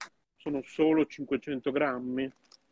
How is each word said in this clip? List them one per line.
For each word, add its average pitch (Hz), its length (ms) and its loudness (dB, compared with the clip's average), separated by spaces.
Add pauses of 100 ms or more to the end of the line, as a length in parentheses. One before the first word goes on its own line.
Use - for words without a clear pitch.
(380)
sono 147 260 -4
solo 156 420 4
cinquecento 135 680 -4
grammi. 131 600 -2 (400)